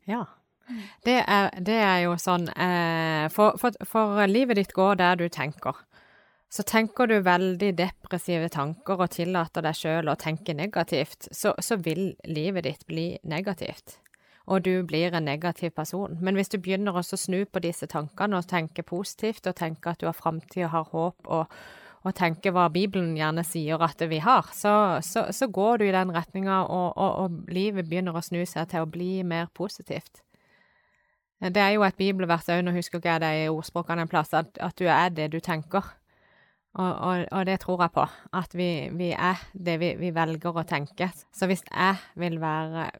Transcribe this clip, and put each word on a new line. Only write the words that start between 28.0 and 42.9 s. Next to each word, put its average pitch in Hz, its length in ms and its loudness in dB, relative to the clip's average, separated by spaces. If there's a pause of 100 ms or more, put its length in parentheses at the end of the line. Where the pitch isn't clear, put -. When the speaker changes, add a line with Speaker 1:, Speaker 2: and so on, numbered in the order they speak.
Speaker 1:
å 165 100 -4
snu 175 220 -2
seg 165 240 -6
til 165 160 -2
å 156 40 -8
bli 180 360 -4
mer 170 240 -2
positivt. - 720 -10 (1200)
Det 185 180 2
er 202 140 6
jo 214 100 4
et 185 140 2
bibelvers 185 480 2
også, 175 180 2
nå 175 80 2
husker 175 300 -4
ikke 165 160 2
jeg 160 80 2
det 156 160 2
i 156 80 0
ordspråkene 165 560 -4
en 165 80 -8
plass, 151 180 2
at, 165 300 0
at 175 160 -6
du 185 100 0
er 165 240 6
det 156 220 -4
du 165 80 -4
tenker. 165 420 -2 (920)
Og, 185 160 0
og, 180 300 -2 (100)
og 190 160 -2
det 190 140 0
tror 180 180 -2
jeg 170 140 2
på, 139 80 4 (340)
at 180 160 -4
vi, 175 160 -2 (240)
vi 175 140 -4 (100)
er 185 240 0 (120)
det 175 280 -2
vi, 170 160 0
vi 175 160 -4
velger 165 480 -2
å 160 80 -4
tenke. 156 380 -2 (260)
Så 190 160 -2
hvis 190 220 0
jeg 185 260 0 (240)
vil 170 200 -2
være 160 440 -4 (160)